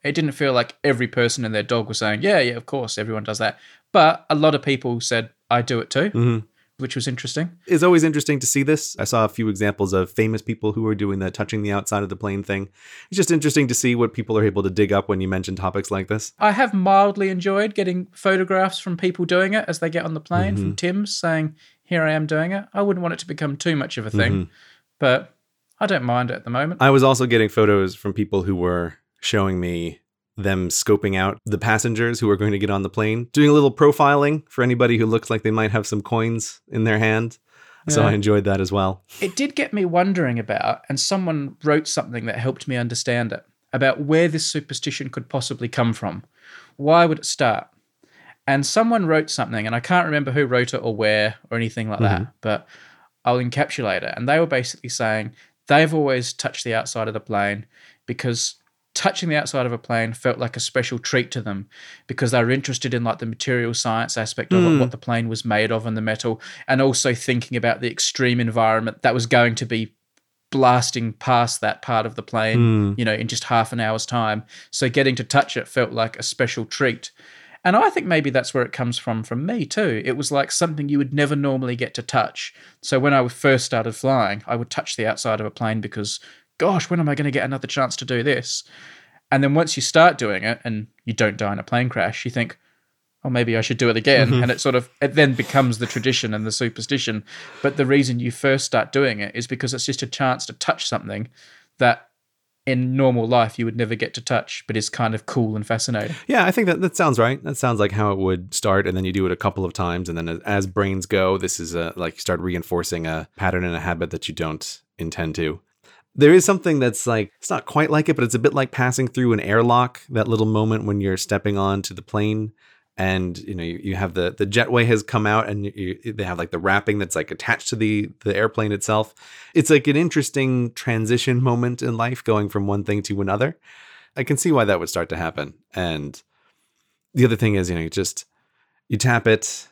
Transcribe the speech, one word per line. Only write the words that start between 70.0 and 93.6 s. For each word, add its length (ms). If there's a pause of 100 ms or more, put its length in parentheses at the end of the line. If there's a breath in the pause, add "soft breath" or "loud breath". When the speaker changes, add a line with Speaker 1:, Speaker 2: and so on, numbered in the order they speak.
Speaker 1:
blasting 640
past 480
that 200
part 240
of 100
the 80
plane, 340 (360)
Speaker 2:
Mm. 60
Speaker 1:
you 60
know, 80
in 140
just 180
half 280
an 60
hour's 260
time. 380 (280 loud breath)
So 180
getting 260
to 80
touch 340
it 100
felt 240
like 260
a 60
special 420
treat. 460 (520 loud breath)
And 120
I 140
think 160
maybe 240
that's 240
where 100
it 80
comes 280
from, 240
from 220
me 200
too. 400
It 100
was, 160
like, 200
something 360
you 120
would 140
never 220
normally 400
get 200
to 80
touch. 500 (280 soft breath)
So 180
when 140
I 140
first 380
started 300
flying, 500
I 100
would 140
touch 260
the 120
outside 320
of 80
a 40
plane 300
because, 380 (400 loud breath)
gosh, 300
when 100
am 100
I 60
gonna 160
get 120
another 240
chance 300
to 80
do 160
this? 420 (680 loud breath)
And 120
then 120
once 200
you 60
start 380
doing 240
it 200
and 240 (180)
you 80
don't 240
die 160
in 60
a 40
plane 260
crash, 340
you 60
think, 300 (640)
"Oh, 80
maybe 260
I 40